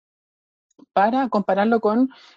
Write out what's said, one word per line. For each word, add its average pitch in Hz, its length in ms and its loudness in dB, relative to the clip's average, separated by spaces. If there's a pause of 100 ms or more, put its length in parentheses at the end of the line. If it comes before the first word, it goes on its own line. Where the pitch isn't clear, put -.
(920)
para 226 360 0
compararlo 208 520 0
con, 220 280 0 (280)